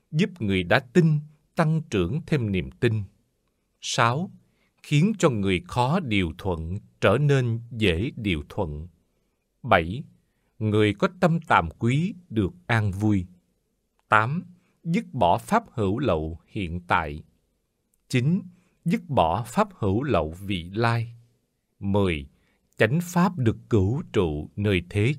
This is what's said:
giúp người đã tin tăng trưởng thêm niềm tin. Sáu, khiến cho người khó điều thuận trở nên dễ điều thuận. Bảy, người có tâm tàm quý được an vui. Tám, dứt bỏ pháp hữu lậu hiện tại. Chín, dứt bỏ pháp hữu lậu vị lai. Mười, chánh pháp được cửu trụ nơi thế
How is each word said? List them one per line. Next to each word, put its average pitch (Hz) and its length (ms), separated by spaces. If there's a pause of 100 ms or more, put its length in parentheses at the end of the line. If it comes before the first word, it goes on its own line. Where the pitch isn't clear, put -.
(120)
giúp - 300
người 98 220
đã 101 160
tin 160 400 (360)
tăng 160 340
trưởng 104 380
thêm 117 240
niềm 78 200
tin. 113 320 (800)
Sáu, 127 500 (520)
khiến 160 360
cho 170 100
người 98 380
khó 131 320
điều 101 380
thuận 87 420 (220)
trở 104 160
nên 131 440 (100)
dễ 107 440
điều 92 340
thuận. 78 380 (760)
Bảy, 98 400 (560)
người 107 340
có 185 140 (120)
tâm 170 280
tàm 92 220 (100)
quý 147 340 (160)
được 104 240 (140)
an 107 240
vui. 101 340 (840)
Tám, 117 340 (400)
dứt 175 300
bỏ 90 240
pháp 233 260 (100)
hữu 101 260
lậu 82 480
hiện 87 400
tại. 80 360 (880)
Chín, 143 320 (440)
dứt 190 220
bỏ 95 400
pháp 202 200 (100)
hữu 104 260
lậu 85 380
vị 92 320
lai. 117 400 (640)
Mười, 95 480 (500)
chánh 117 260
pháp 175 340
được 117 200 (120)
cửu 110 320 (120)
trụ 82 420
nơi 101 340
thế 107 280